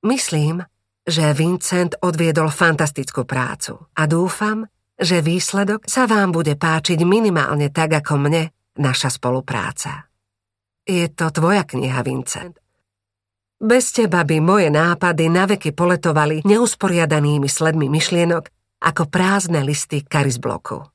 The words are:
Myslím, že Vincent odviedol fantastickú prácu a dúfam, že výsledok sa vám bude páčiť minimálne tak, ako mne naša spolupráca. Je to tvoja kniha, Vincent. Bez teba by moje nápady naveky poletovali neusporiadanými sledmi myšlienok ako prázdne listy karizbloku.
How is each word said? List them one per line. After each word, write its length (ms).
Myslím, 560
že 320
Vincent 640
odviedol 480
fantastickú 760
prácu 560
a 100
dúfam, 560
že 240
výsledok 640
sa 240
vám 240
bude 240
páčiť 480
minimálne 640
tak, 320
ako 160
mne 260
naša 320
spolupráca. 960
Je 240
to 160
tvoja 400
kniha, 320
Vincent. 560
Bez 320
teba 320
by 160
moje 320
nápady 560
naveky 480
poletovali 720
neusporiadanými 960
sledmi 480
myšlienok 520
ako 220
prázdne 480
listy 400
karizbloku. 800